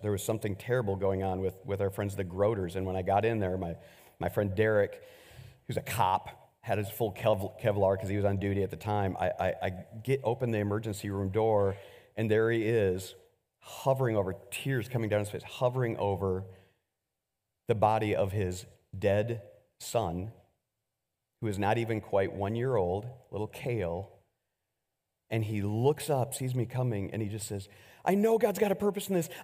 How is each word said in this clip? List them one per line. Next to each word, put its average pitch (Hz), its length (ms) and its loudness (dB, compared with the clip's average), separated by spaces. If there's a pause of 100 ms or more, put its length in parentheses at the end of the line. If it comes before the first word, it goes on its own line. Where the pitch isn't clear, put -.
there 107 100 -2
was 95 100 -2
something 107 360 -2
terrible 120 400 0
going 95 260 0
on 95 160 0
with, 95 160 -2 (100)
with 98 140 -4
our 98 100 0
friends, 98 280 -4
the 98 80 -2
Groters. 95 500 0
And 95 100 -2
when 92 120 -2
I 95 40 -2
got 98 220 4
in 113 160 2
there, 92 180 0
my, 85 200 -4 (420)
my 87 80 -2
friend 101 260 0
Derek, 107 480 2 (680)
who's - 100 -2
a - 40 -2
cop, - 800 0
had 107 200 -2
his 101 100 -4
full 107 240 -2
Kev-, 101 480 0
Kevlar 98 360 4
'cause 95 120 -4
he 101 80 0
was 98 80 2
on 101 140 2
duty 98 220 2
at 92 100 0
the - 40 -8
time. 101 420 0
I, 92 220 2
I, 92 140 2 (100)
I 95 80 0 (320)
get, 131 220 0
open 120 260 0
the 110 80 2
emergency 104 500 -2
room 98 200 -2
door, 101 480 4 (400)
and 110 120 0
there 110 220 4
he 113 120 2
is, 101 520 2 (480)
hovering 127 520 0
over, 95 200 2 (140)
tears 131 400 -2
coming 117 180 -2
down 104 120 2
his 101 100 -2
face, - 140 -8
hovering 123 540 0
over 98 480 0 (1200)
the 117 80 4
body 107 400 4
of 95 160 2
his 92 340 -2 (320)
dead 107 460 2 (360)
son, 95 520 -2 (1120)
who 113 60 -2
is 98 120 -2
not 104 180 4
even 113 240 -2
quite 98 320 0
one 101 220 -2
year 123 200 0
old, 98 300 0 (240)
little 101 160 -6
Kale. 98 640 -4 (1200)
And 113 160 0
he 104 160 -2
looks 120 480 0
up, 127 240 0
sees 127 220 -4
me 120 100 0
coming, 120 480 -2
and 107 80 -2
he 104 80 -2
just 107 180 -8
says, 98 220 -8 (340)
"I 185 120 4
know 220 220 4
God's 202 220 2
got 202 120 4
a 190 40 2
purpose 202 320 -2
in 190 80 0
this. 165 140 0 (140)